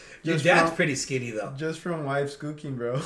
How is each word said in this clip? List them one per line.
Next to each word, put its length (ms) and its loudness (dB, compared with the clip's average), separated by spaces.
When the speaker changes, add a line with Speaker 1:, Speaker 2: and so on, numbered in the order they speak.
Speaker 1:
Your 100 2
Speaker 2:
Just 100 2
Speaker 1:
dad's 260 6
Speaker 2:
from, 60 -6
Speaker 1:
pretty 200 2
skinny, 340 -4
though. 260 -6
Speaker 2:
just 240 -4
from 240 -4
wife's 320 -2
cooking, 400 -8
bro. 300 -2